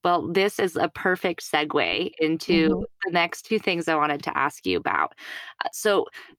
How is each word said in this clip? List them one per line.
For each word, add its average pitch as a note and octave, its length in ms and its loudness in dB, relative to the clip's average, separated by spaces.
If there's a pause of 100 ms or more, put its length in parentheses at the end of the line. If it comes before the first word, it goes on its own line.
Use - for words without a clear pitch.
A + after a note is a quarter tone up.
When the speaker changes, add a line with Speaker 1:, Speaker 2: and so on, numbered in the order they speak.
Speaker 1:
Well, F3 280 0
this G3 260 2
is F#3 180 0
a F3 120 2
perfect F#3 600 -2
segue D3 720 0
into D#3+ 520 2
Speaker 2:
Mm-hmm. - 120 0 (240)
Speaker 1:
the F3 60 -4
next E3+ 300 0
two A3 160 -2
things F3 280 -2
I E3 80 2
wanted D3+ 300 0
to - 120 -4
ask C#3+ 300 -2
you F2+ 100 2
about. - 360 0 (520)
Uh, - 80 -2
so G3+ 340 2 (320)